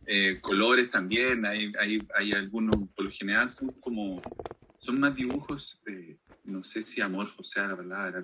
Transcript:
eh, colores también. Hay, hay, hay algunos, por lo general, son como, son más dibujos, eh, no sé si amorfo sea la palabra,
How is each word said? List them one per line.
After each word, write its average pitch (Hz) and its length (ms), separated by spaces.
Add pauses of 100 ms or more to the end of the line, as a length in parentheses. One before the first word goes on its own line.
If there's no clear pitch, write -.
eh, 98 360
colores 117 500
también. 113 560
Hay, 104 320
hay, 104 360
hay 104 180
algunos, 107 420 (200)
por 98 100
lo 98 40
general, 107 400
son 131 220 (100)
como, 104 400 (560)
son 127 220
más 139 160
dibujos, 131 720
eh, 160 300 (280)
no 95 160
sé 107 220
si - 180
amorfo 98 420
sea 101 240
la 98 80
palabra, 92 480